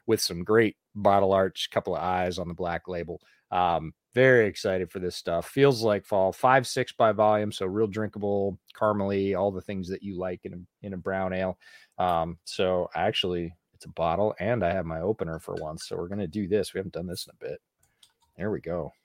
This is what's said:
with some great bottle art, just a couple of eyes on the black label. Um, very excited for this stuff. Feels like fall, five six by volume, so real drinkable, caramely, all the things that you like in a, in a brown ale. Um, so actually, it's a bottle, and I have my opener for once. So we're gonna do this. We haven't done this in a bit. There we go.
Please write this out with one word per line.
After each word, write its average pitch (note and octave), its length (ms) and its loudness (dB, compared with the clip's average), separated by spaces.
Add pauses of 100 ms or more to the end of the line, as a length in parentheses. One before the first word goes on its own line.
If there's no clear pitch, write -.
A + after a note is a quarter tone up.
with A2 140 4
some F2 220 -4
great G#2+ 340 4 (180)
bottle G2 380 4
art, F#2+ 220 2
just - 120 -8
a - 40 -12
couple G2 240 -2
of D2+ 80 -4
eyes F2+ 360 -2
on F2 100 -6
the E2+ 60 -8
black E2+ 340 -6
label. E2+ 320 -8 (300)
Um, E2+ 440 0 (200)
very B2 320 6
excited F#2 440 -2
for - 80 -10
this F2+ 180 -6
stuff. E2+ 320 -4
Feels C#3 340 4
like G#2 220 2
fall, F#2+ 280 2
five C3 340 4
six - 260 -4
by A2 200 4
volume, G#2+ 400 4
so F#2+ 140 -6
real G#2 200 0
drinkable, G2+ 720 -2 (160)
caramely, G2 640 2
all G2+ 140 0
the F#2 80 -8
things F#2+ 280 -8
that F#2+ 140 -6
you G2 160 -10
like F2+ 260 -6
in F#2 100 -12
a, F2+ 320 -16
in G2 80 -8
a F#2 40 -8
brown F#2+ 340 -2
ale. F#2 260 -2 (400)
Um, E2+ 460 0
so F#2 500 0
actually, F2 600 -2 (200)
it's - 100 -20
a D#2+ 60 -18
bottle, E2+ 500 0
and G#2+ 240 0
I E2+ 80 2
have F#2 140 -2
my D#2+ 140 -6
opener E2+ 380 -4
for F#2 180 -10
once. D#2+ 300 -10
So F#2+ 100 -8
we're F2 120 -6
gonna G2+ 180 -6
do F#2 220 -6
this. G2 240 0
We F#2+ 60 -6
haven't F#2 160 -8
done E2+ 120 -6
this F2 200 -10
in - 80 -20
a - 160 -12
bit. D2+ 100 -12 (800)
There G#2 120 -4
we F#2+ 120 -6
go. E2 300 -6 (120)